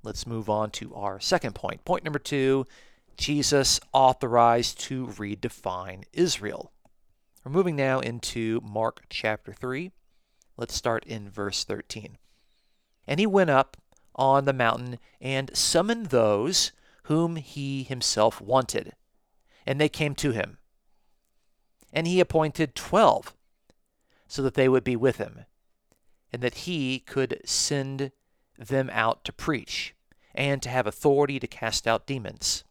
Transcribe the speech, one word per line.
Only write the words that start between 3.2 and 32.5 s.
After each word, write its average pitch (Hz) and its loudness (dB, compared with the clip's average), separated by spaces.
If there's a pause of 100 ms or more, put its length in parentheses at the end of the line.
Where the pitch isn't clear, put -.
authorized 120 4
to 127 -8
redefine 98 -8
Israel. - -2 (720)
We're 131 -10
moving 175 0
now 135 0
into 117 -4
Mark 110 -4
chapter 107 -6
three. 135 -10 (640)
Let's 117 -8
start 113 -2
in 104 -12
verse 101 -4
thirteen. - -10 (880)
"And 147 -2
he 220 4
went 190 4
up 135 4 (380)
on 135 4
the 139 2
mountain 120 0 (220)
and 135 -4
summoned 208 0
those 117 2 (320)
whom 165 0
he 139 -8
himself 117 0
wanted, 120 -2 (720)
and 135 -2
they 151 4
came 147 -2
to 143 -2
him. - -6 (1400)
And 165 -2
he 180 4
appointed 156 2
twelve, - 4 (920)
so - -6
that 131 0
they 131 6
would 131 6
be 123 0
with 120 2
him, - -10 (880)
and 120 -8
that - -4
he 135 -2
could - -4
send 135 -2 (460)
them 131 -2
out 110 0
to - -10
preach, - -6 (380)
and 139 0
to 123 -8
have 127 0
authority 139 2
to 123 -6
cast - -4
out 113 0
demons. - -6